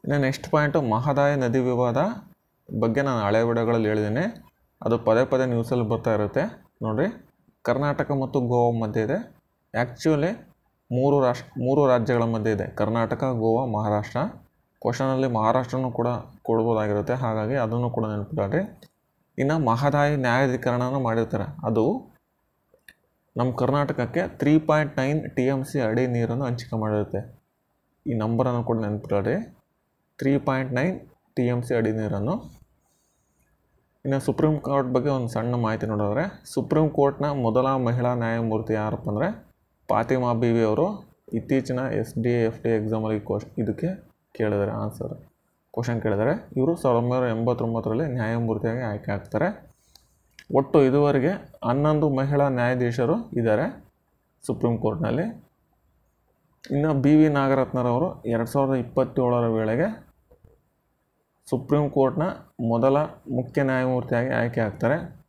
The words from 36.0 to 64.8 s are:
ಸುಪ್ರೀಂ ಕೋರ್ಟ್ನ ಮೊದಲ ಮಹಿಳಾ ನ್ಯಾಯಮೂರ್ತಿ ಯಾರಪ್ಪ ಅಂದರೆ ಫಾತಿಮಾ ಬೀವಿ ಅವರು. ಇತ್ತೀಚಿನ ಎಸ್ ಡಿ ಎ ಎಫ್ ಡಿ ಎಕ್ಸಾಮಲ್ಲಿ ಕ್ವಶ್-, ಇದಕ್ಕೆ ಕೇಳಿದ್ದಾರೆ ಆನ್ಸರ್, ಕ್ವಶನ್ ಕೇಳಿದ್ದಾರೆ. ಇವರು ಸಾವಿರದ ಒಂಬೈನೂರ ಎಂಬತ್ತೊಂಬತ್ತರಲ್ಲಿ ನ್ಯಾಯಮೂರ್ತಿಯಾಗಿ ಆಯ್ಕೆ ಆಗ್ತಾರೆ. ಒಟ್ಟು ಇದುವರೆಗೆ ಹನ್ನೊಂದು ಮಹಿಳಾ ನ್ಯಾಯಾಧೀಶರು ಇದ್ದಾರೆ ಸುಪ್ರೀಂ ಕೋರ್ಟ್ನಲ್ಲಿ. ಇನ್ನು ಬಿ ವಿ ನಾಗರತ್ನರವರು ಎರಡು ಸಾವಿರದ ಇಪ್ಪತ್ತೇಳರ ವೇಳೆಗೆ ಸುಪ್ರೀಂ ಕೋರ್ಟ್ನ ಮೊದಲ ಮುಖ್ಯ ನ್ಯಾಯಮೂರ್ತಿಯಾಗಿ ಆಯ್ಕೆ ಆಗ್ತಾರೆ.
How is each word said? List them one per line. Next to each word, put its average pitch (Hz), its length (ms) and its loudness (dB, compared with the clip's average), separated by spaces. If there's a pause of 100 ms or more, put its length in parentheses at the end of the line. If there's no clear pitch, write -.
ಸುಪ್ರೀಂ 156 360 0
ಕೋರ್ಟ್ನ 143 400 0 (160)
ಮೊದಲ 127 220 2 (200)
ಮಹಿಳಾ 120 260 0
ನ್ಯಾಯಮೂರ್ತಿ 113 600 -2
ಯಾರಪ್ಪ 107 360 -2
ಅಂದರೆ 110 180 0 (640)
ಫಾತಿಮಾ 120 440 2
ಬೀವಿ 117 300 2
ಅವರು. 110 220 2 (480)
ಇತ್ತೀಚಿನ 131 460 -2 (200)
ಎಸ್ 110 120 -6 (120)
ಡಿ 120 140 2
ಎ 117 100 2
ಎಫ್ 113 160 -4
ಡಿ 117 60 0
ಎಕ್ಸಾಮಲ್ಲಿ 110 500 0
ಕ್ವಶ್-, - 420 -6
ಇದಕ್ಕೆ 110 280 -2 (460)
ಕೇಳಿದ್ದಾರೆ 104 360 0
ಆನ್ಸರ್, 107 420 -8 (600)
ಕ್ವಶನ್ 117 280 -2
ಕೇಳಿದ್ದಾರೆ. 110 320 0 (240)
ಇವರು 143 180 2
ಸಾವಿರದ 123 260 2
ಒಂಬೈನೂರ 123 340 0
ಎಂಬತ್ತೊಂಬತ್ತರಲ್ಲಿ 117 800 -2
ನ್ಯಾಯಮೂರ್ತಿಯಾಗಿ 117 760 -2
ಆಯ್ಕೆ 104 220 -6
ಆಗ್ತಾರೆ. 107 360 -2 (1120)
ಒಟ್ಟು 139 260 2
ಇದುವರೆಗೆ 143 460 2 (360)
ಹನ್ನೊಂದು 147 420 2
ಮಹಿಳಾ 139 400 2
ನ್ಯಾಯಾಧೀಶರು 123 680 0 (240)
ಇದ್ದಾರೆ 113 260 2 (800)
ಸುಪ್ರೀಂ 117 340 0
ಕೋರ್ಟ್ನಲ್ಲಿ. 117 480 -2 (1500)
ಇನ್ನು 147 220 2
ಬಿ 139 220 4
ವಿ 156 120 8
ನಾಗರತ್ನರವರು 135 800 2 (180)
ಎರಡು 117 240 0
ಸಾವಿರದ 135 340 2
ಇಪ್ಪತ್ತೇಳರ 123 640 0
ವೇಳೆಗೆ 113 400 0 (1600)
ಸುಪ್ರೀಂ 143 420 0
ಕೋರ್ಟ್ನ 135 340 2 (480)
ಮೊದಲ 131 260 4 (400)
ಮುಖ್ಯ 127 260 -2
ನ್ಯಾಯಮೂರ್ತಿಯಾಗಿ 127 680 0
ಆಯ್ಕೆ 117 280 0
ಆಗ್ತಾರೆ. 117 360 0 (320)